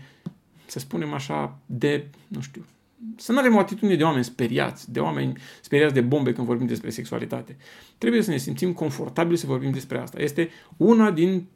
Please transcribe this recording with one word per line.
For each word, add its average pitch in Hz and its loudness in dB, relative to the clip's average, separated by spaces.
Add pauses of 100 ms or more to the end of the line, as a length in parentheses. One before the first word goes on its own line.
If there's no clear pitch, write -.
(640)
să - -10
spunem 147 -6
așa, 143 -4
de, 143 -2 (200)
nu 143 -10
știu, - -14 (520)
să - -6
nu 269 4
avem 247 6
o 202 6
atitudine 196 2
de 151 2
oameni 143 2
speriați, 123 -2
de 131 -4
oameni 143 -2 (280)
speriați 143 4
de 131 4
bombe 127 2
când 120 -2
vorbim 123 0
despre 117 -6
sexualitate. - -8 (400)
Trebuie 233 2
să 196 0
ne 143 0
simțim 151 -2
confortabil 165 0
să 165 -4
vorbim 135 -2
despre 131 -6
asta. 127 -8
Este 147 0 (280)
una 220 6
din 180 0 (100)